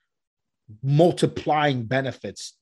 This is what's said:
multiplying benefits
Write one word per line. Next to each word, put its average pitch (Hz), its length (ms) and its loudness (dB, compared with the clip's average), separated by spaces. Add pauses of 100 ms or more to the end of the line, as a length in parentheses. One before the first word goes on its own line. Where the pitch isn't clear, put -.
(800)
multiplying 147 1000 2
benefits 117 800 -6